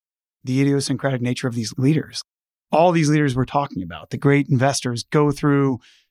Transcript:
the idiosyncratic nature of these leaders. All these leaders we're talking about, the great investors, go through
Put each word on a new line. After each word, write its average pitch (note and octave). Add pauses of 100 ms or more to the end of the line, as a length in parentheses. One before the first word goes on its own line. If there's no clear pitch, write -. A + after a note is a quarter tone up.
(460)
the B2+
idiosyncratic C#3
nature B2
of A#2
these A2+
leaders. C#3 (480)
All E3+
these D#3+
leaders D3
we're B2+
talking C#3+
about, E2
the B2
great C#3+
investors, B2+
go D3+
through C#3 (320)